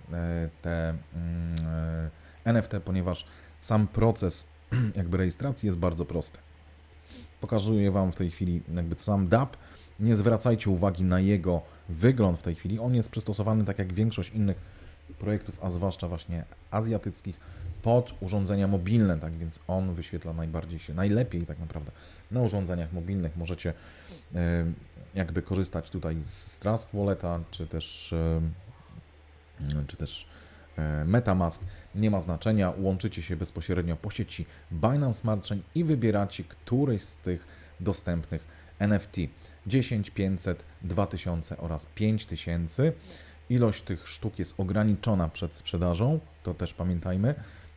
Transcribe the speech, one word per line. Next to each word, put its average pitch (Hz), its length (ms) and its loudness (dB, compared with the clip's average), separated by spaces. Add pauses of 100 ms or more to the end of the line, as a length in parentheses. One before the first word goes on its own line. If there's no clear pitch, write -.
(120)
e, 85 360 -2 (140)
te, 82 260 0
mm, 85 680 -4 (120)
e, 80 440 -2 (340)
N 117 120 4
F 107 120 2
T, 101 120 -4
ponieważ 90 460 -2 (340)
sam 107 260 4
proces 107 600 2 (240)
<clears throat> 113 260 2
jakby 87 200 0
rejestracji 104 500 0
jest 90 120 2
bardzo 85 260 2
prosty. - 340 -4 (1000)
Pokazuję 104 500 4
Wam 95 220 4
w - 20 -6
tej 90 160 0
chwili 87 320 0 (120)
jakby 82 240 -2
sam 98 300 2
dap. 120 280 4 (440)
Nie 110 160 6
zwracajcie 110 540 4
uwagi 92 340 2
na 92 160 4
jego 92 420 4 (260)
wygląd 92 500 4
w - 40 -18
tej 85 120 -2
chwili. 95 240 -4
On 123 160 0
jest 117 160 2
przystosowany, 107 540 0
tak 98 140 -2
jak 92 140 -2
większość 107 380 0
innych 101 260 2 (640)
projektów, 104 440 -2
a 95 80 -2
zwłaszcza 87 380 -2
właśnie 85 360 -4 (260)
azjatyckich, 104 680 -2 (420)
pod 120 380 4
urządzenia 98 480 2
mobilne, 98 500 4
tak 78 140 -6
więc 82 360 -8
on 92 260 0
wyświetla 82 380 -6
najbardziej 80 460 -4
się, 80 160 -10
najlepiej 98 520 2
tak 76 120 -8
naprawdę 78 340 -8 (380)
na 120 100 0
urządzeniach 90 520 0
mobilnych. 87 440 -2
Możecie, 85 380 -4 (600)
e, 85 300 2 (500)
jakby 85 280 0
korzystać 90 480 -2
tutaj 82 320 -4
z - 360 -10
Trust 107 340 -2
Walleta, 95 480 0 (100)
czy - 160 -8
też, - 460 -8
e, 82 280 2 (1500)
czy - 100 -12
też, - 300 -8 (500)
e, 76 280 0
MetaMask. 92 580 2 (320)
Nie 107 160 2
ma 101 100 2
znaczenia, 90 580 2
łączycie 95 440 0
się 87 140 -4
bezpośrednio 85 600 -2
po - 140 -6
sieci - 360 -6 (260)
Binance 120 480 2
Smart 107 280 0
Chain 101 140 -2 (120)
i 170 100 2
wybieracie 110 600 2
któryś 123 580 0
z - 140 -10
tych 90 300 -4 (340)
dostępnych 85 680 -2 (320)
N 104 140 4
F 101 140 2
T. - 140 -6 (460)
Dziesięć, 113 440 2
pięćset, 95 560 0 (160)
dwa 90 240 0
tysiące 85 500 -4
oraz 80 300 -6
pięć 107 400 0
tysięcy. 85 680 0 (580)
Ilość 120 320 4
tych - 260 -6
sztuk - 300 -6
jest - 220 -4
ograniczona 98 680 2
przed - 280 -8
sprzedażą, 90 640 0 (220)
to 90 120 -4
też - 200 -4
pamiętajmy. 92 600 0 (420)